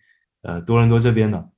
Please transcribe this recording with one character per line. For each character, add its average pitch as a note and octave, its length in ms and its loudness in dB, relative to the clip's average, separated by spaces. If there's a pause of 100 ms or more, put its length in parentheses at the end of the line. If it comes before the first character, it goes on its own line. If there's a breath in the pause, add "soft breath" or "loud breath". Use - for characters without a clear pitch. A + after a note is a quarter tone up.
(420)
呃， E2+ 200 -10
多 A#2 160 0
伦 A#2 100 4
多 A#2 100 2
这 A#2 140 0
边 A2 180 0
的， F2+ 280 -8